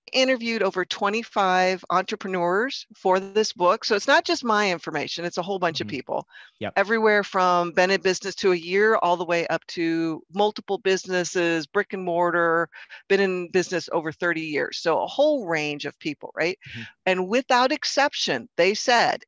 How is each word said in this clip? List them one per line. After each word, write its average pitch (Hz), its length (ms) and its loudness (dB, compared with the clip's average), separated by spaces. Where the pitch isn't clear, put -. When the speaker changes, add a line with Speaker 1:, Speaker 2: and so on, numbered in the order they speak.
Speaker 1:
interviewed 233 500 0
over 185 220 0
twenty-five 190 1040 0
entrepreneurs 185 960 -2
for 185 240 2
this 196 340 -2
book. 180 320 2
So 214 100 2
it's 208 120 -2
not 311 180 4
just 339 180 -2
my 208 280 2
information, 156 540 -6
it's 170 120 -6
a 180 60 -2
whole 190 160 -4
bunch 165 220 -2
of - 60 -6
Speaker 2:
Mm-hmm. 151 80 -8
Speaker 1:
people. - 320 -6
Speaker 2:
Yep. - 160 -8
Speaker 1:
Everywhere 208 480 4
from 180 480 2
been 185 200 4
in 190 100 2
business 185 340 -2
to 196 160 2
a 180 40 2
year, 196 420 2
all 175 200 2
the 175 80 -6
way 170 220 0
up 165 200 -4
to 165 540 -2
multiple 202 460 -2
businesses, 180 880 0
brick - 260 -2
and 190 100 -8
mortar, 170 680 0
been 196 100 4
in 185 320 -2
business 175 400 -2
over 160 200 -2
thirty 165 300 -2
years. 147 380 -4
So 151 220 0
a - 60 -2
whole 285 400 2
range 151 380 -4
of 135 140 -10
people, - 360 -10
right? 165 220 -2
Speaker 2:
Mm-hmm. 117 100 -12
Speaker 1:
And 185 220 0
without 254 440 2
exception, 277 840 -2
they 185 160 4
said 214 540 2